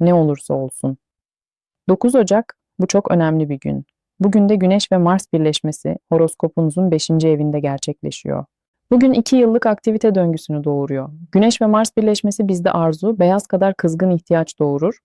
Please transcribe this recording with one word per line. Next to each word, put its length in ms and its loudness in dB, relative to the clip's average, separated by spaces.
ne 140 4
olursa 400 0
olsun. 420 -6
Dokuz 260 2
Ocak, 400 0
bu 80 0
çok 240 0
önemli 380 0
bir 120 -8
gün. 260 -8
Bugün 280 2
de 80 2
Güneş 360 0
ve 40 2
Mars 360 0
birleşmesi 680 -2
horoskopunuzun 800 0
beşinci 380 0
evinde 320 0
gerçekleşiyor. 840 -6
Bugün 200 4
iki 240 0
yıllık 300 2
aktivite 480 0
döngüsünü 500 -2
doğuruyor. 440 -4
Güneş 280 2
ve 60 2
Mars 300 0
birleşmesi 520 0
bizde 240 0
arzu, 460 -2
beyaz 280 2
kadar 280 0
kızgın 360 -2
ihtiyaç 480 -2
doğurur. 460 -2